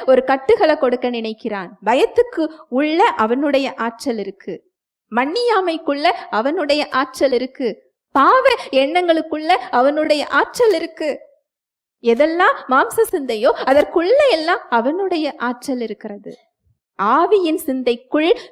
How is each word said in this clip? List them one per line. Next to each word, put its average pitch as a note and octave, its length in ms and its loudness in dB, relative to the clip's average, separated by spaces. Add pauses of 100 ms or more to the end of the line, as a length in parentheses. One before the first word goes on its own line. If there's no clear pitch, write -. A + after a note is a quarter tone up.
ஒரு B3+ 180 4
கட்டுகளை D4+ 540 2
கொடுக்க B3 320 -2
நினைக்கிறான். A3 600 -8 (160)
பயத்துக்கு F#4+ 580 0 (260)
உள்ள D4+ 300 0 (240)
அவனுடைய C4+ 440 0 (100)
ஆற்றல் A#3 460 -6
இருக்கு, G3 320 -12 (560)
மன்னியாமைக்குள்ள D#4+ 960 -2 (240)
அவனுடைய D4 500 0 (100)
ஆற்றல் C4+ 460 -2
இருக்கு. B3+ 320 -6 (420)
பாவ A4+ 380 4 (220)
எண்ணங்களுக்குள்ள D#4+ 760 0
அவனுடைய D4+ 800 0
ஆற்றல் G4 460 2
இருக்கு. D#4+ 460 -6 (840)
எதெல்லாம் D#4+ 520 2 (120)
மாம்ச E4+ 340 2 (100)
சிந்தையோ B3 380 0
அதற்குள்ள F4 840 2
எல்லாம் E4 280 0 (100)
அவனுடைய D#4 680 -2
ஆற்றல் B3 420 -6
இருக்கிறது. G#3 580 -12 (680)
ஆவியின் E4 640 2
சிந்தைக்குள் C4 720 0 (120)